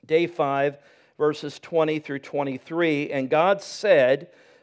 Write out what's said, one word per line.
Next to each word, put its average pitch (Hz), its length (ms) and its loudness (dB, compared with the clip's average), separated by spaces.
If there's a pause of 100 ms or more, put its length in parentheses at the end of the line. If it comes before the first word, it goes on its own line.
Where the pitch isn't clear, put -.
Day 165 200 2
five, 139 520 -2 (400)
verses 147 400 -2
twenty 156 400 0
through 143 220 -10
twenty-three, 147 920 -4
And 135 180 -4
God 175 340 2
said, 143 680 2 (340)